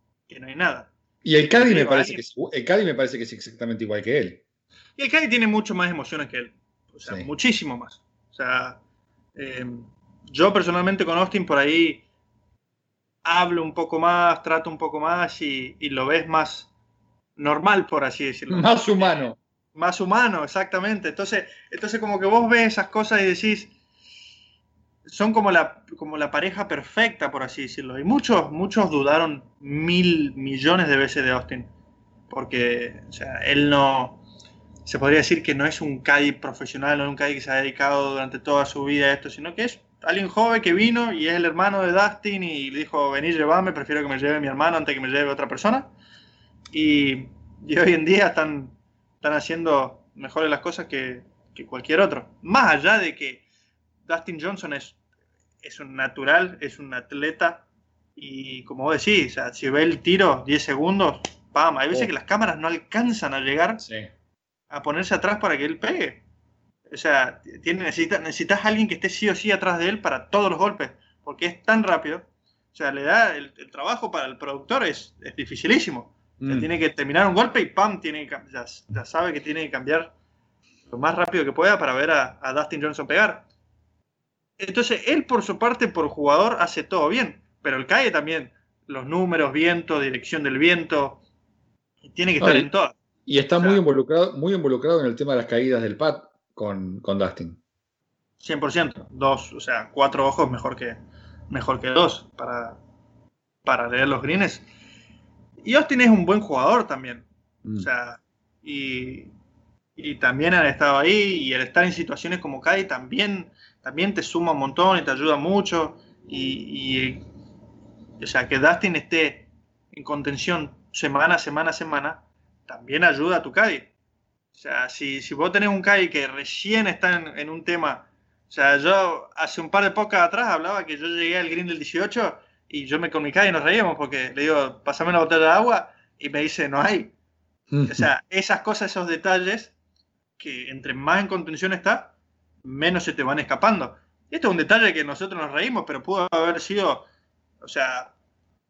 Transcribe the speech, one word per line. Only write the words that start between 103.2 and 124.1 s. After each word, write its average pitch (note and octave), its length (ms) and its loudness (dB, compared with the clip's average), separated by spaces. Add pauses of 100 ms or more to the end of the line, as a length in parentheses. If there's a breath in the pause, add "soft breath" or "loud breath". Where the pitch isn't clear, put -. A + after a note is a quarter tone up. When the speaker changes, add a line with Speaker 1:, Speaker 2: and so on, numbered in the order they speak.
Speaker 1:
para B2 260 0
leer B2+ 200 2
los C3 140 0
greens. E3+ 400 -2 (1000 soft breath)
Y A3+ 100 0
Austin C#4+ 260 4
es B3 80 8
un G3 180 8
buen G#3 140 4
jugador G3+ 460 2
también, B2+ 380 -10 (380)
Speaker 2:
Mm. A2 160 -10
Speaker 1:
o - 20 -6
sea, B2 400 -6 (420)
y, C3 640 -10 (680)
y D3 200 -10
también C3+ 400 2
han E3+ 120 6
estado C#3 320 2
ahí, G3 360 4
y C3+ 180 -4
el B2+ 80 0
estar C3 240 2
en F3+ 80 0
situaciones E3+ 460 -6
como C#3 240 -10
Caddy F#3+ 220 2
también, F3 640 -4 (320 soft breath)
también E3 320 -2
te - 80 -4
suma E3+ 300 -2
un D3 60 -2
montón F3 400 2
y D#3+ 40 -2
te C#3+ 80 -2
ayuda C#3+ 260 0
mucho, E3 640 -2 (280 soft breath)
y, C3 920 -6
y, - 1040 -20
o - 20 -10
sea, B2 220 -2
que C3+ 100 0
Dustin E3+ 380 2
esté D3+ 540 -2 (420)
en D3 100 -20
contención C#3+ 720 -6 (180)
semana, D3+ 440 2
semana, D#3 380 -2
semana, D#3 480 -6 (420)
también C3 400 -4
ayuda D#3+ 320 2
a A3+ 60 0
tu C3+ 100 -14
Caddy. F#3 300 2 (720)